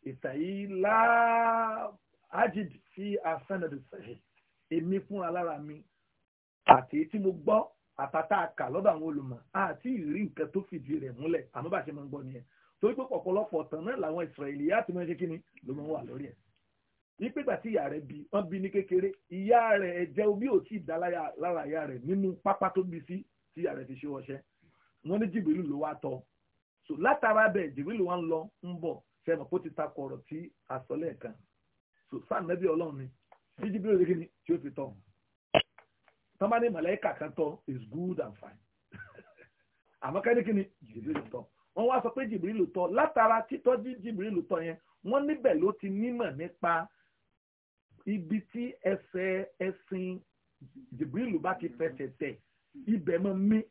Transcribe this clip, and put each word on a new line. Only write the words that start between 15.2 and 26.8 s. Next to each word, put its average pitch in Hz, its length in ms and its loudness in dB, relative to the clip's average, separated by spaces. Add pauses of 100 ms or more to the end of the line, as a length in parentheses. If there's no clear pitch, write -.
ni 160 100 -6 (260)
ló 131 120 -8
máa 147 100 -8
ń 151 60 -6
wà 143 140 -4
lórí 123 220 -10
ẹ̀. - 100 -16 (840)
Wípé 254 200 -4
ìgbà 254 160 0
tí - 140 -6
ìyá 214 180 2
rẹ̀ 147 120 -4
bí, 143 160 -12 (120)
wọ́n 202 180 0
bí 170 120 -6
ní 190 120 -2
kékeré, 190 380 2 (180)
ìyá 214 520 4
rẹ̀ 185 180 0
ẹ̀jẹ̀ 175 320 0
omi 208 200 2
ò 214 120 6
tí - 160 -10
ì 175 80 -6
dá 160 120 -4
láyà, 170 380 -2
lára 170 300 -2
ìyá 151 240 -4
rẹ̀ 127 120 -8
nínú 185 360 0
pápá 196 340 2
tó 185 120 2
bí 170 180 -4
sí 185 240 -8 (320)
tí 160 60 -8
ìyá 147 120 0
rẹ̀ 131 120 -8
fi 131 80 -14
ṣe 131 140 -12
ọṣẹ. 135 280 -8 (680)
Wọ́n 190 160 0
ní 226 60 2
Jibril 175 400 0
ló 143 120 -2
wá 151 160 -2
tọ́. 135 260 -6 (680)